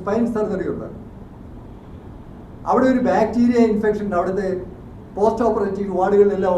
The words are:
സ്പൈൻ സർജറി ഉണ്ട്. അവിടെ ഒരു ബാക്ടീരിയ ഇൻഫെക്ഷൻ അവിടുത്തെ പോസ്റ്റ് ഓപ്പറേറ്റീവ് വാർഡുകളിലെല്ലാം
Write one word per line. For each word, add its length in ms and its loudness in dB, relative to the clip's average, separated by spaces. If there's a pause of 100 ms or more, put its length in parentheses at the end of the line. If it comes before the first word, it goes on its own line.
സ്പൈൻ 240 0 (100)
സർജറി 380 -2
ഉണ്ട്. 160 -8 (1800)
അവിടെ 220 4
ഒരു 80 4 (100)
ബാക്ടീരിയ 500 4 (100)
ഇൻഫെക്ഷൻ 380 0 (100)
അവിടുത്തെ 300 0 (680)
പോസ്റ്റ് 320 2
ഓപ്പറേറ്റീവ് 500 -2
വാർഡുകളിലെല്ലാം 600 4